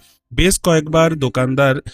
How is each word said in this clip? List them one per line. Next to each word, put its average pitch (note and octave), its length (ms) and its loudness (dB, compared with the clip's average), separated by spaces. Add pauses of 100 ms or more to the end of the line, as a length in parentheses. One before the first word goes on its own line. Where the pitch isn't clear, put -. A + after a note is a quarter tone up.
(340)
বেশ F3 260 0
কয়েকবার D#3+ 560 2
দোকানদার C3 600 0 (180)